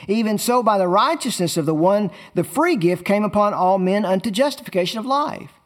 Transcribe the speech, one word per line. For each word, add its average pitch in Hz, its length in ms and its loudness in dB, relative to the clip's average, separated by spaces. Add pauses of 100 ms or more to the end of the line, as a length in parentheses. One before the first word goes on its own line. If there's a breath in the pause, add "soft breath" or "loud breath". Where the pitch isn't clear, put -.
even 214 300 -2
so 247 240 0
by 208 160 4
the 185 100 2
righteousness 208 680 0
of 151 80 -2
the 160 80 2
one, 190 360 2 (220 loud breath)
the 170 120 0
free 320 320 0
gift 175 280 0
came 208 200 0
upon 208 280 0
all 185 260 2
men 190 280 0
unto 226 240 -2
justification 220 680 -4
of 214 60 -10
life." 277 460 -4 (160)